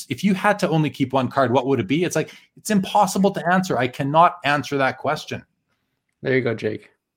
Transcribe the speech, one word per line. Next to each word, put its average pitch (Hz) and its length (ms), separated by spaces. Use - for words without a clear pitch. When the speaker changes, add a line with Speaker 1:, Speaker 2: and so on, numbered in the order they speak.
Speaker 1:
if 127 160
you 196 100
had 196 260
to 175 80
only 156 220
keep 131 220
one 131 160
card, 127 240
what 127 140
would 135 120
it 107 80
be? 147 180
It's - 120
like, 156 160
it's - 140
impossible 196 640
to 170 200
answer. 185 260
I 127 80
cannot 156 580
answer 143 340
that 131 200
question. 151 460
Speaker 2:
There 135 120
you 131 60
go, 120 140
Jake. 107 360